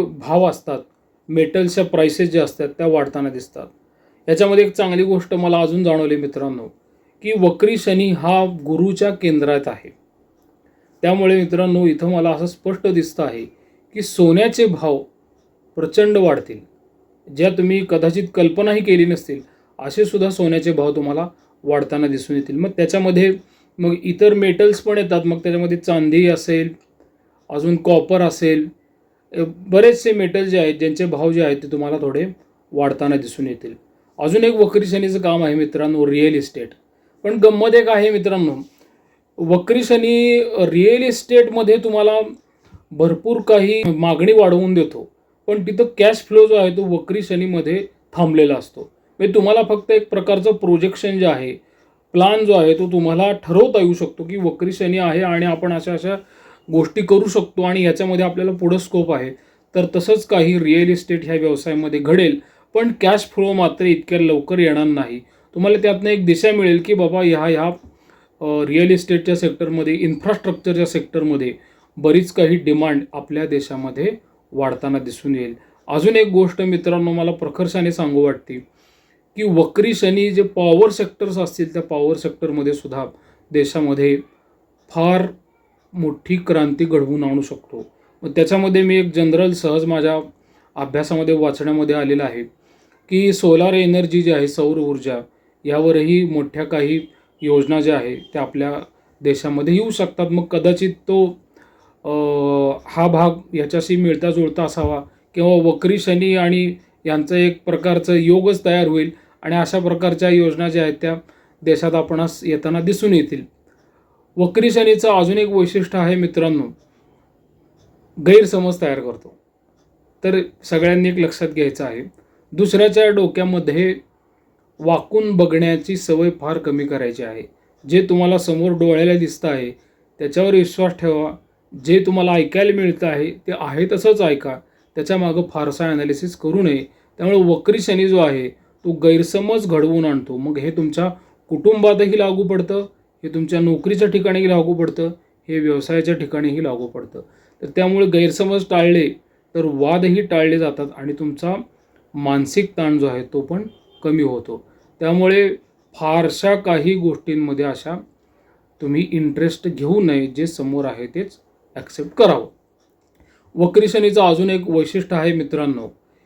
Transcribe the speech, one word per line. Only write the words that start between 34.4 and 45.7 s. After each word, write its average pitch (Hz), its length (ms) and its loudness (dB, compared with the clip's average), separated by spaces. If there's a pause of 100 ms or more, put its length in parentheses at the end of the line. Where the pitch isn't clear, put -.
एक 233 100 4
वक्री 208 320 4
शनीचं 190 320 -2
काम 170 260 0
आहे 151 100 0
मित्रांनो, 151 520 0
रिअल 147 280 2
इस्टेट. 139 340 -6 (540)
पण 214 160 -4
गंमत 214 360 4
एक 226 140 6
आहे 214 220 2
मित्रांनो, 190 420 0 (840)
वक्री 180 460 2
शनी 240 580 2 (160)
रिअल 185 440 4
इस्टेटमध्ये 233 760 2
तुम्हाला 214 360 0 (800)
भरपूर 165 500 0
काही 214 460 4
मागणी 165 460 2
वाढवून 185 420 4
देतो, 151 380 -2 (340)
पण 208 160 -2
तिथं 208 220 0 (140)